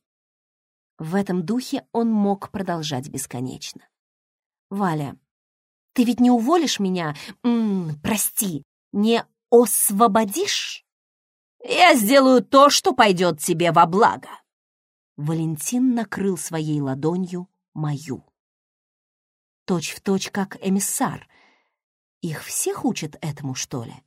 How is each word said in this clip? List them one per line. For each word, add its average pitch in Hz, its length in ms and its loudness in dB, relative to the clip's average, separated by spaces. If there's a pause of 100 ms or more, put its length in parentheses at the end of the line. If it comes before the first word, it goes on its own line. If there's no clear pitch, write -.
(960)
В 160 160 -8
этом 185 320 -2
духе 247 460 -4
он 233 200 0
мог 202 380 0
продолжать 160 600 -6
бесконечно. - 800 -12 (840)
«Валя, 165 460 -4 (760)
ты 254 100 2
ведь 226 160 0
не 247 120 6
уволишь 254 480 2
меня, 180 360 -2 (280)
м, 196 580 0
прости, 196 600 -4 (280)
не 214 320 0 (280)
освободишь?» 226 1300 2 (800)
«Я 339 320 6
сделаю 262 480 6
то, 277 260 8
что - 240 2
пойдет 185 460 2
тебе 170 320 0
во 170 140 6
благо». 185 440 0 (880)
Валентин 160 760 -2
накрыл 196 440 -2
своей 156 440 -4
ладонью 175 680 -4 (260)
мою. 147 500 -8 (1400)
Точь 170 280 -4
в - 80 -18
точь, 196 300 -4
как 196 340 -6
эмиссар. 196 600 -4 (920)
Их 156 220 -8
всех - 420 -6
учат 165 360 -4
этому, 143 320 -8
что 127 300 -10
ли? - 100 -14 (140)